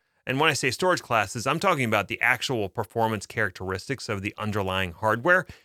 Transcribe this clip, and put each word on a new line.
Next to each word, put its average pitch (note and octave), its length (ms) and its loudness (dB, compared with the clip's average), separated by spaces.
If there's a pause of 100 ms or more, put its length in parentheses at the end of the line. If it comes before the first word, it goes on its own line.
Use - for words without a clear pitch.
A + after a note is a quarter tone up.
(260)
And C3 140 0
when D#3 100 6
I C#3 40 4
say C3 160 0
storage F3+ 320 0
classes, G#2+ 440 0
I'm D3+ 140 0
talking D#3+ 240 2
about G#2+ 240 2
the - 120 -6
actual A#2 480 0
performance A2 580 -2
characteristics F#2+ 800 -4
of G2+ 140 -4
the G2+ 140 -6
underlying F#2+ 560 0
hardware. A#2+ 540 2 (180)